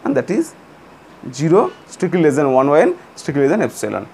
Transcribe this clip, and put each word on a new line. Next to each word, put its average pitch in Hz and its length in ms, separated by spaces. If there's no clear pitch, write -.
and 269 120
that 123 140
is 233 240
zero 165 380
strictly 185 340
less 147 140
than 143 180
one 131 140
by 147 140
n 349 140
strictly - 260
less 139 80
than 196 140
epsilon. 107 500